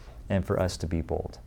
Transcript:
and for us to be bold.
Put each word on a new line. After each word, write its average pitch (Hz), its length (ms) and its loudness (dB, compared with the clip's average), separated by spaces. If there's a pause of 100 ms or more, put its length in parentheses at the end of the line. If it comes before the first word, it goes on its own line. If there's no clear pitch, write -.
(300)
and 95 160 4
for - 120 2
us 92 200 2
to 82 100 -2
be 82 140 2
bold. - 460 -2